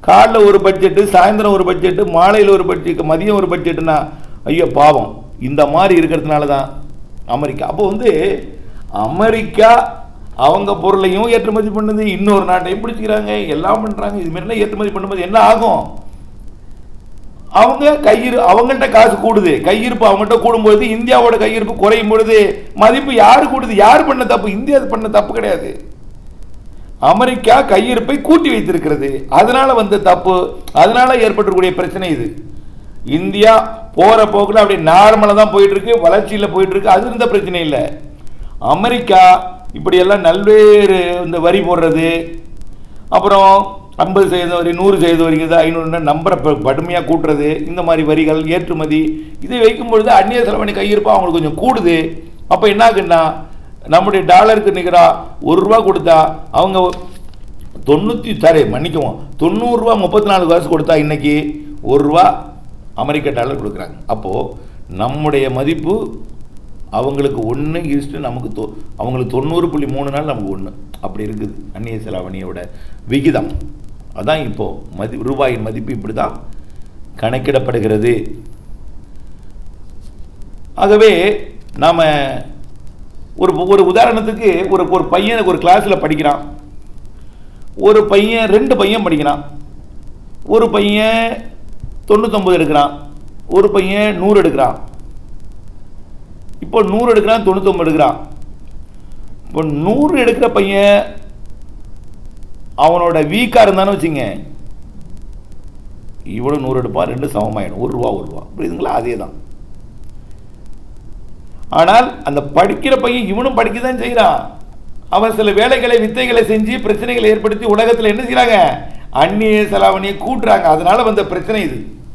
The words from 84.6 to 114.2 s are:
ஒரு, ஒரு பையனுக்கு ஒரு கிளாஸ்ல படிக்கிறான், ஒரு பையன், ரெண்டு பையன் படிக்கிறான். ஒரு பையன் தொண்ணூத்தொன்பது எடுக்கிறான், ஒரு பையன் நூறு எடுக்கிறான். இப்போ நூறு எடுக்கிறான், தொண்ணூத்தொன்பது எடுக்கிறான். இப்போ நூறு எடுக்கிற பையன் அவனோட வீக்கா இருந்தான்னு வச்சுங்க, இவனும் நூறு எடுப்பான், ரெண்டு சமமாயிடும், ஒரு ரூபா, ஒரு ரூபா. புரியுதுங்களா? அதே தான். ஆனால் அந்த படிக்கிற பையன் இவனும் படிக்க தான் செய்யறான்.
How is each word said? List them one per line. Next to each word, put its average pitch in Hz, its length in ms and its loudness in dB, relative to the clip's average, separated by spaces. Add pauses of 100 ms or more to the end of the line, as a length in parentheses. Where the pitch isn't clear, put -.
ஒரு, 180 100 2 (120)
ஒரு 175 80 0 (100)
பையனுக்கு 202 400 0
ஒரு - 100 -2
கிளாஸ்ல 196 380 4
படிக்கிறான், 151 400 0 (1500)
ஒரு 214 140 6 (100)
பையன், 214 440 2
ரெண்டு 262 260 2
பையன் 202 240 0
படிக்கிறான். 147 360 0 (1120)
ஒரு 233 120 4 (100)
பையன் 214 480 0 (840)
தொண்ணூத்தொன்பது 202 480 2
எடுக்கிறான், 147 360 2 (640)
ஒரு 196 180 6
பையன் 196 460 0
நூறு 202 220 4
எடுக்கிறான். 135 340 0 (1900)
இப்போ - 160 -2 (120)
நூறு 233 220 0
எடுக்கிறான், 214 340 0
தொண்ணூத்தொன்பது 185 400 0
எடுக்கிறான். 147 300 2 (1300)
இப்போ 156 140 -6 (260)
நூறு 277 360 2
எடுக்கிற 233 260 2 (100)
பையன் 202 380 4 (1900)
அவனோட 170 320 2 (160)
வீக்கா 233 320 2
இருந்தான்னு 196 300 2
வச்சுங்க, 151 280 -4 (2250)
இவனும் 139 280 -2
நூறு 131 160 -2
எடுப்பான், 104 320 -2
ரெண்டு 135 220 -6
சமமாயிடும், 107 500 -4
ஒரு - 100 -4
ரூபா, 120 220 -2
ஒரு 104 120 -10
ரூபா. - 140 -12 (120)
புரியுதுங்களா? 123 440 -6
அதே 117 220 -4
தான். - 140 -12 (2500)
ஆனால் 220 280 4 (200)
அந்த 143 120 -2 (160)
படிக்கிற 202 380 0 (100)
பையன் 240 280 -2
இவனும் 247 280 -2
படிக்க 240 200 -2
தான் 254 220 -4
செய்யறான். 220 380 0 (760)